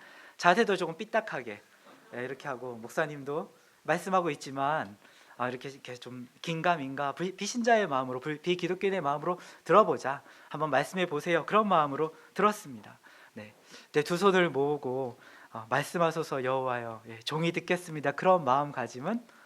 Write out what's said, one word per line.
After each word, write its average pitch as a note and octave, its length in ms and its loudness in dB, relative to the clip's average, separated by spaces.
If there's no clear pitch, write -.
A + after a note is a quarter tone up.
자세도 F#3+ 380 6
조금 E3+ 200 -2
삐딱하게, D3+ 680 -4
예, A#2+ 80 -6
이렇게 C3+ 240 -10
하고 B2 280 -8
목사님도 D3 800 -4
말씀하고 F3 480 0
있지만, C#3 640 -2
아, B2 120 -2
이렇게, B2+ 200 -10
이렇게 C3+ 260 -14
좀 B2 320 -14
긴가민가, D3 720 -2
비-, F#3 220 -6
비신자의 A3+ 520 2
마음으로, C3 320 -2
불-, D3+ 180 -6
비기독교인의 F3+ 640 -2
마음으로 D3+ 380 -2
들어보자, D#3 580 4
한번 D3+ 200 -2
말씀해 D3 380 0
보세요, D3 380 0
그런 G#3 220 4
마음으로 D#3 480 2
들었습니다. F#3 640 -2
네, G#2+ 200 -16
네, D3+ 100 4
두 E3+ 160 0
손을 F3+ 320 6
모으고, C3+ 680 -2
어, A2+ 160 -10
"말씀하소서 D#3 760 0
여호와여, A#2+ 640 -2
예, A2+ 120 -14
종이 D#3+ 320 -2
듣겠습니다." E3 640 -2
그런 F3+ 300 4
마음가짐은 C3+ 800 -2